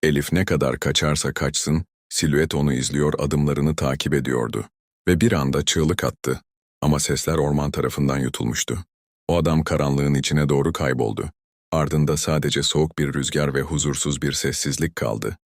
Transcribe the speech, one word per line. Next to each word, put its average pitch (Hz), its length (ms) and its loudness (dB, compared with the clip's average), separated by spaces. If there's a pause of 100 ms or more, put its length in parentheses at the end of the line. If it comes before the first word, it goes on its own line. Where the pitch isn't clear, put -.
Elif 73 300 0
ne 92 120 2
kadar 71 340 0
kaçarsa 76 540 0
kaçsın, 76 520 -2 (240)
silüet 78 460 0
onu 71 180 2
izliyor, 71 460 0
adımlarını 73 560 2
takip 69 380 -2
ediyordu. 62 520 -2 (420)
Ve 87 140 4
bir 113 100 4
anda 69 340 0
çığlık 80 380 0
attı. - 380 -4 (400)
Ama 76 180 2
sesler 76 380 0
orman 73 340 0
tarafından 67 460 0
yutulmuştu. 60 600 -2 (500)
O 85 100 2
adam 80 260 4
karanlığın 71 500 0
içine 69 360 0
doğru 71 240 2
kayboldu. 62 560 -2 (420)
Ardında 76 460 2
sadece 71 460 0
soğuk 78 360 0
bir 69 140 0
rüzgar 71 400 -2
ve 69 80 0
huzursuz 73 600 -2
bir 73 100 -2
sessizlik - 640 -2
kaldı. 55 520 -4